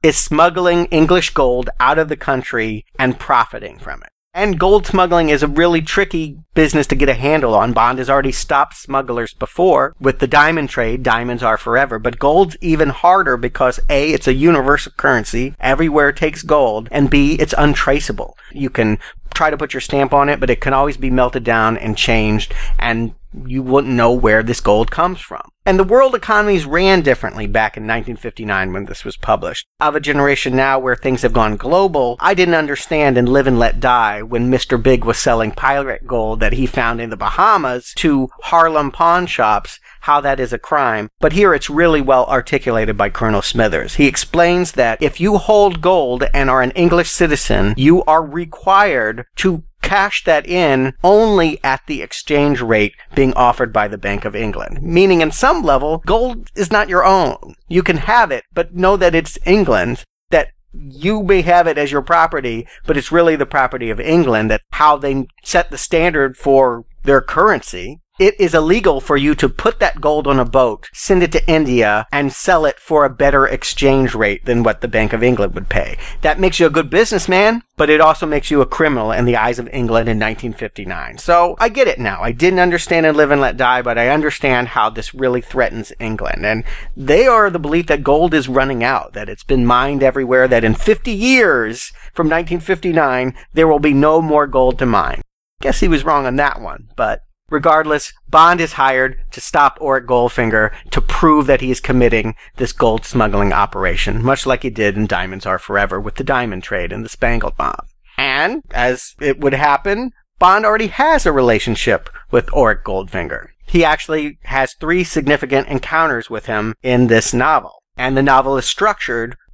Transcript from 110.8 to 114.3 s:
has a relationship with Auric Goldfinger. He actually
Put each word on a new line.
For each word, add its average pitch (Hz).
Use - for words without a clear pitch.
has 214
a 165
relationship 120
with 120
Auric 113
Goldfinger. 92
He 170
actually 151